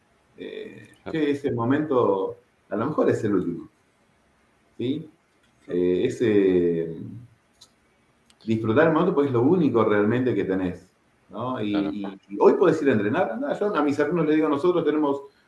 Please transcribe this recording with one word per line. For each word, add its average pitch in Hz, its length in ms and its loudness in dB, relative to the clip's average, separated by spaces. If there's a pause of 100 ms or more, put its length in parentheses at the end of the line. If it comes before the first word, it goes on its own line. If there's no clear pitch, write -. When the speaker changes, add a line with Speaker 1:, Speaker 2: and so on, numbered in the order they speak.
(380)
Speaker 1:
Eh, - 500 -14 (160)
Speaker 2:
Claro. 98 140 -10
Speaker 1:
que 147 140 0
ese 135 200 -2
momento, 120 840 0 (320)
a - 60 -6
lo 110 100 -2
mejor - 240 0
es - 140 -2
el 101 100 0
último, 85 360 -4 (1080)
¿sí? 135 320 -6 (580)
Eh, 90 380 0
ese, 90 920 2 (1500)
disfrutar 110 420 2
el 156 60 2
momento, 175 220 2
pues, 143 120 2
es 123 60 -4
lo 117 80 2
único 135 420 2
realmente 107 520 2
que 98 80 -2
tenés, 92 440 -4 (420)
¿no? 117 320 -8
Y, 104 100 -4
Speaker 2:
Claro. 101 180 0 (400)
Speaker 1:
y, 98 60 -12
y - 40 -8
hoy 214 140 6
podés - 300 2
ir 139 60 4
a 123 40 4
entrenar. 110 380 0
Andá, 135 260 -6
yo 202 180 -2
a 151 60 0
mis 143 180 0
alumnos 156 280 0
les 151 80 2
digo, 156 140 2
"Nosotros 165 360 0
tenemos 147 360 0 (260)